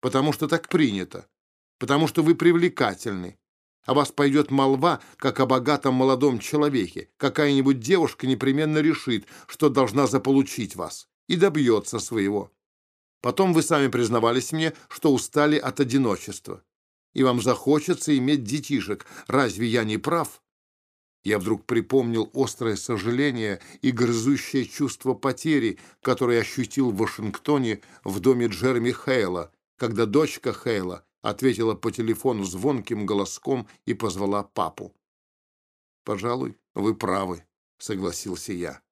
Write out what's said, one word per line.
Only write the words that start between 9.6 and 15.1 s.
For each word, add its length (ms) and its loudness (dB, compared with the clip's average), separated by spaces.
должна 380 2
заполучить 680 0
вас, 320 -10
и 80 0
добьется 600 2
своего. 520 -2
Потом 320 2
вы 100 4
сами 240 2
признавались 640 2
мне, 220 -2
что 240 2